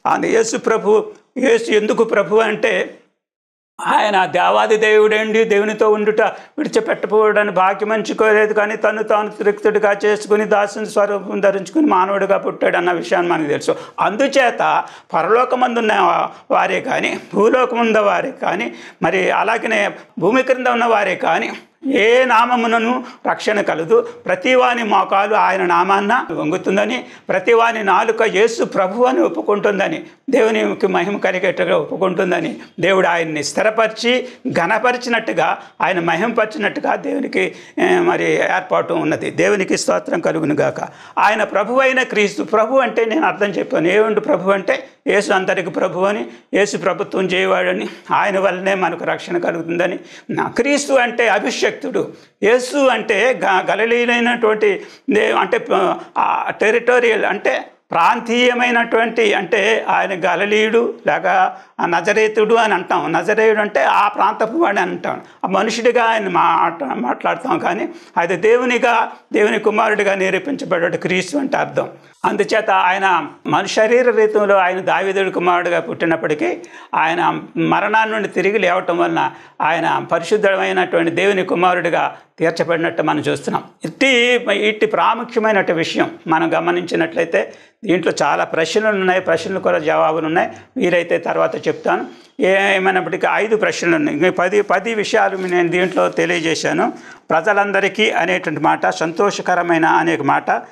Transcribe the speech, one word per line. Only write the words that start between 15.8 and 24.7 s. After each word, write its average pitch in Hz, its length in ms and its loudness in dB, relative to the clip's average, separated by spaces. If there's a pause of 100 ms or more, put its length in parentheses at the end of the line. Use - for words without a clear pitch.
వారే 185 300 0
కానీ - 400 -4 (140)
భూలోకముంద 233 600 2
వారే 202 460 0
కానీ 202 320 -4 (280)
మరి 180 280 2
అలాగనే 208 600 0 (280)
భూమి 220 240 2
క్రింద 254 240 0
ఉన్న 240 180 2
వారే 208 320 2
కానీ 180 360 -2 (340)
ఏ 247 380 4
నామమునను 240 800 2 (240)
రక్షణ 208 320 -2
కలదు, 170 520 0 (140)
ప్రతివాని 240 560 2